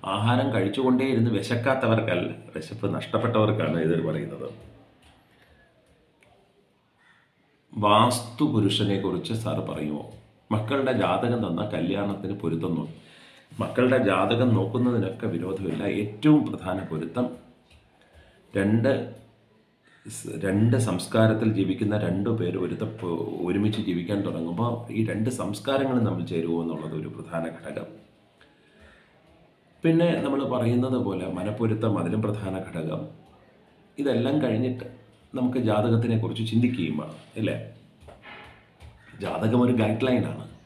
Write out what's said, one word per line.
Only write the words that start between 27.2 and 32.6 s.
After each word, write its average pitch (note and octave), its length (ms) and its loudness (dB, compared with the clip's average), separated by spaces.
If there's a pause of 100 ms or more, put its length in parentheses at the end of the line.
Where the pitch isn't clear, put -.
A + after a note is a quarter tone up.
ഘടകം. - 320 -10 (2000)
പിന്നെ E3 240 6 (160)
നമ്മൾ C#3 160 0 (140)
പറയുന്നത് B2 440 2 (100)
പോലെ F2+ 180 -4 (120)
മനപ്പൊരുത്തം, G#2+ 640 0
അതിലും F#2+ 240 -2
പ്രധാന F#2+ 280 -4 (140)